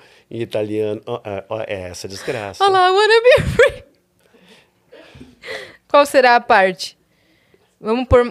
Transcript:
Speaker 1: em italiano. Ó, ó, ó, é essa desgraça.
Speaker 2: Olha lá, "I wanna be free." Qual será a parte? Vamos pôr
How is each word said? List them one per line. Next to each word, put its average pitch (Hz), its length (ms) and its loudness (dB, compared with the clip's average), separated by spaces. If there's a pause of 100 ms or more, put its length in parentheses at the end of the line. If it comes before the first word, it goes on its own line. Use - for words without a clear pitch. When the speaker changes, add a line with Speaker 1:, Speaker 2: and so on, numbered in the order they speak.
(300)
Speaker 1:
em 113 100 -10
italiano. 107 680 -6
Ó, 120 180 -10
ó, 98 180 -10 (160)
ó, - 60 -10
é 98 260 -10
essa 92 180 -16
desgraça. 104 560 -8
Speaker 2:
Olha 392 80 2
lá, 370 160 2
"I - 40 0
wanna 427 300 2
be 494 200 4 (100)
free." - 320 0 (2000)
Qual 285 160 4
será 254 320 4
a 240 40 2
parte? 190 580 0 (840)
Vamos 240 280 -6
pôr 240 220 4